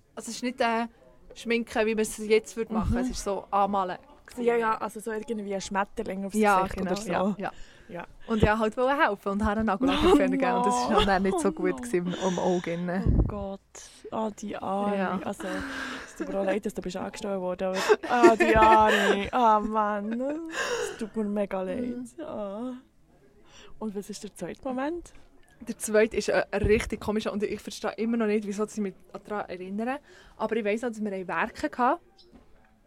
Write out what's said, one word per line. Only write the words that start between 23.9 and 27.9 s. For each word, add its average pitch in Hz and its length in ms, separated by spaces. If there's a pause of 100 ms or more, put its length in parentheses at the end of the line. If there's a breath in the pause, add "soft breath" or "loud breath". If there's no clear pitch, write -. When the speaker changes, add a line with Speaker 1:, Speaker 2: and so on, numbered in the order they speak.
Speaker 2:
was 196 160
ist - 140
der 202 120
zweite 175 280
Moment? 277 480 (480)
Speaker 1:
Der 226 180
zweite 214 380
ist, - 140
äh, - 200
ein 208 120
richtig 214 400
komischer 214 320
und 202 100
ich - 160
verstehe - 380